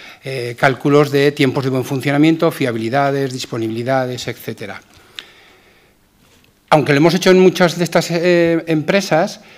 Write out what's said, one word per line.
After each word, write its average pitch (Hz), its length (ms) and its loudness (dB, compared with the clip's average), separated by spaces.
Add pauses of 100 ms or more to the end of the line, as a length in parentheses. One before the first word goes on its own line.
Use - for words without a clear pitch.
(240)
Eh, 120 360 -10
cálculos 143 520 2
de 143 200 2
tiempos 135 320 0
de 135 60 -2
buen 127 160 -2
funcionamiento, 143 640 0
fiabilidades, 135 800 -2
disponibilidades, 123 960 -6
etcétera. 110 540 -12 (1900)
Aunque 147 200 2
lo 139 60 2
hemos 170 140 4
hecho 185 180 2
en 185 80 6
muchas 180 380 4
de 175 60 -2
estas, 175 280 -2
eh, 170 560 2
empresas, 165 760 -2 (160)